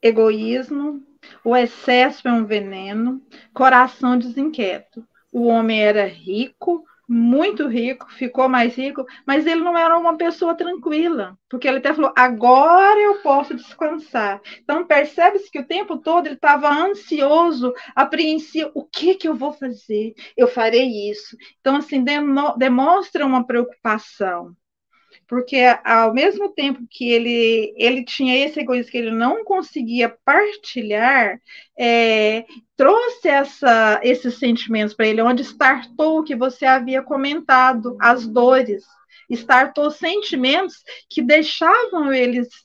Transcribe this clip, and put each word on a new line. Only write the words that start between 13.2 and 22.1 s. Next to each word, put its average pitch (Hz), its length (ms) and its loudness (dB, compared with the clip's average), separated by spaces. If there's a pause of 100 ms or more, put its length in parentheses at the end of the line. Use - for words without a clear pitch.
posso 277 320 0
descansar." 247 840 -8 (220)
Então, 339 240 -4
percebe-se 339 640 2
que 302 80 -12
o 262 80 -10
tempo 349 320 -6
todo 330 280 0
ele 285 100 -10
tava 294 340 0
ansioso, 302 1000 0 (220)
apreensivo, 311 800 -2
"O 302 100 -10
que 359 300 -2
que 381 140 -8
eu 311 60 -2
vou 269 180 -8
fazer? 220 600 -8 (220)
Eu 247 120 4
farei 226 640 0
isso." - 260 -14 (240)
Então, 269 160 0
assim, 277 280 -2
deno-, 294 540 -2